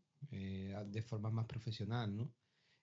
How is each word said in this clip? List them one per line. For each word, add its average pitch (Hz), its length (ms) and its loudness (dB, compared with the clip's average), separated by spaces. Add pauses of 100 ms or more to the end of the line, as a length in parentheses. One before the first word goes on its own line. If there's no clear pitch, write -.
(320)
Eh, 95 420 -2 (120)
de 101 160 0
formas 107 300 0
más 110 140 4
profesional, 110 720 0
¿no? 117 160 0 (520)